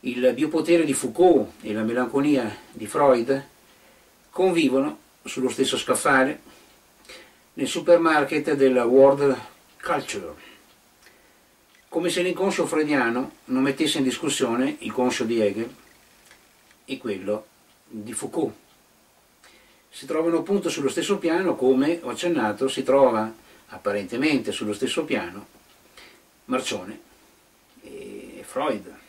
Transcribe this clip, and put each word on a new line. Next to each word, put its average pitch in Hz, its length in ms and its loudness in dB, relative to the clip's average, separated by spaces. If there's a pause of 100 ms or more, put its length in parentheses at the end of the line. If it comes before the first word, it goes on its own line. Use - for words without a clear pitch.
il 123 320 0
biopotere 156 540 2
di 139 80 0
Foucault 135 680 2
e 110 140 -8
la 110 80 -4
melanconia 123 760 0 (120)
di 110 160 -14
Freud 135 640 2 (800)
convivono 151 720 0 (240)
sullo 127 260 -4
stesso - 280 -2
scaffale 135 640 2 (1120)
nel 131 160 -4
supermarket 160 880 2
della 131 300 4
world 135 560 6 (400)
culture, 98 540 -6 (1500)
come 170 200 -2
se 175 140 -2
l'inconscio 180 440 -2
freudiano 135 680 -2 (100)
non 127 180 -2
mettesse 139 360 0
in 139 60 0
discussione 127 760 -2
il - 100 -8
conscio 127 320 -2
di 117 180 0
Hegel 107 320 -2 (1120)
e 131 140 -10
quello 104 480 -6 (400)
di 110 260 -14
Foucault. 135 400 -4 (1400)
Si - 180 -20
trovano 165 320 0
appunto 185 300 0
sullo 147 200 -2
stesso 196 300 -2
piano, 170 360 0
come 131 480 2
ho 131 60 -10
accennato, 120 580 -2
si 135 160 -4
trova 120 500 4 (340)
apparentemente 117 840 -2
sullo 107 220 -6
stesso 135 320 -4
piano 101 420 -6 (1000)
Marcione 110 540 -6 (800)
e - 640 -16
Freud. 113 500 -6 (140)